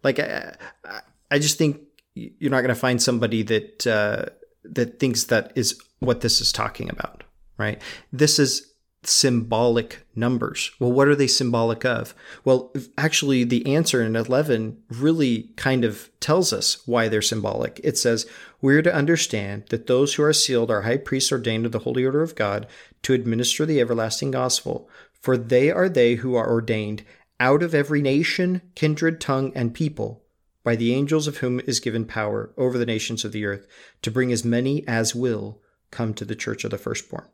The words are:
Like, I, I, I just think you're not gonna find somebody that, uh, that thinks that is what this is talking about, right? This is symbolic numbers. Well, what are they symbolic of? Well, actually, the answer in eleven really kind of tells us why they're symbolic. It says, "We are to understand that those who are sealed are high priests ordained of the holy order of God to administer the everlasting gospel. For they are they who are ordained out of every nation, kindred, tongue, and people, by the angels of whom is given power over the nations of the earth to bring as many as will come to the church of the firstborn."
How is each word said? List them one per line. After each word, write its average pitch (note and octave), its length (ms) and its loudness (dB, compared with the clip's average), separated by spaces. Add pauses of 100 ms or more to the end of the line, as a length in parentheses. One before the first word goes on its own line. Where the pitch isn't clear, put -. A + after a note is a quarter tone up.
Like, C3+ 140 0
I, - 380 -4 (280)
I, G2+ 180 -16 (280)
I C#3+ 80 2
just D3+ 220 0
think D3 220 0 (320)
you're A#2 380 -6
not C3 80 2
gonna B2 160 2
find B2 260 0
somebody A#2 420 0
that, G#2+ 440 -2
uh, G#2+ 380 0 (400)
that A#2+ 340 -4
thinks A#2+ 260 0
that - 300 0
is - 260 -2 (180)
what B2 200 0
this - 220 2
is - 100 0
talking - 380 -4
about, - 340 -10 (340)
right? G#2+ 240 -4 (300)
This D3 260 4
is - 360 0 (300)
symbolic A#2 1080 2
numbers. A#2 640 -2
Well, B2 140 0
what C#3 160 6
are D3 80 6
they C#3 100 4
symbolic A#2 600 0
of? A#2 280 -2 (300)
Well, B2+ 300 2 (240)
actually, C#3 480 2
the A#2+ 200 0
answer C#3 380 2
in A2+ 140 0
eleven A2+ 720 0
really B2+ 640 0
kind C3 300 2
of G#2+ 240 -4 (100)
tells E3+ 320 2
us - 340 -4
why A#2 220 0
they're G#2+ 140 0
symbolic. G#2+ 600 -4
It - 160 -2
says, A#2 300 0 (340)
"We C3+ 140 4
are D#3 60 6
to F3 120 2
understand A2+ 760 -2
that A#2 180 -4
those C3+ 280 2
who D3 80 2
are D3+ 100 4
sealed A#2+ 360 2
are G#2+ 120 2
high A#2 160 0
priests C3+ 340 -2
ordained A2+ 340 -2
of A#2 60 -2
the A2+ 80 -2
holy B2+ 240 -2
order C3+ 180 2
of D#3+ 140 -4
God G#2 320 -2 (360)
to C3+ 100 2
administer A#2 520 0
the D3+ 140 2
everlasting A#2 520 0
gospel. - 580 -4 (240)
For B2+ 240 0
they B2 340 4
are F3+ 160 2
they B2 280 4
who B2 200 -2
are A#2 160 0
ordained A2 520 -2 (360)
out C#3 240 4
of E3 100 -2
every D3 280 2
nation, E3+ 600 0 (140)
kindred, D#3+ 460 0
tongue, C3+ 340 -2
and A#2 180 -2
people, A#2 520 -6 (380)
by A#2 120 2
the A#2 180 2
angels D3 320 0
of C#3+ 120 -6
whom B2 240 -2
is B2 180 -2
given A2+ 260 -4
power G#2+ 500 -6
over B2+ 220 0
the A#2+ 80 0
nations A2 400 -4
of G#2 60 -8
the G#2+ 140 -6
earth G2+ 200 -6 (380)
to A2 80 -4
bring B2+ 200 0
as A#2 140 -2
many B2+ 420 0
as A2+ 280 -2
will G#2+ 440 -4 (300)
come A2 240 -4
to - 100 -8
the G#2+ 120 -8
church - 280 -6
of A2 60 -6
the G2+ 80 -6
firstborn." - 560 -8